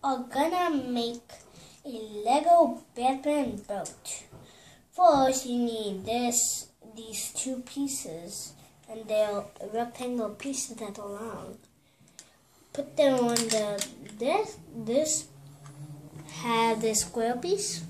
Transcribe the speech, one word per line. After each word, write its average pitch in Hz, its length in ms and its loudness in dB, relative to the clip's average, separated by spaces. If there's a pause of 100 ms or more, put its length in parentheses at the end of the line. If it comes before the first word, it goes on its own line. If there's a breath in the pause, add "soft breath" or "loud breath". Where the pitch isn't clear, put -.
are 262 240 -2
gonna 330 480 2
make 240 460 -2 (640 loud breath)
a 285 40 -10 (360)
Lego 302 560 6 (140)
Batman 269 640 0
boat. - 640 -8 (680 loud breath)
First, 277 540 6
you 240 140 0
need 214 440 -2
this, 240 680 0 (260)
these 220 400 -10
two 262 220 -4
pieces, 202 960 -8 (360 loud breath)
and 220 180 -12
they're 214 360 2 (280)
rectangle 240 580 -4
pieces 240 480 -8
that 208 200 -10
are 208 100 -12
long. 208 520 -10 (1120 loud breath)
Put - 240 -8
them 269 220 6
on 240 160 4
the, 220 520 0 (300)
this, 320 400 0 (180)
this, 233 520 0 (1120)
have 226 400 2
this 220 200 2
square 240 340 0
piece. 359 540 -2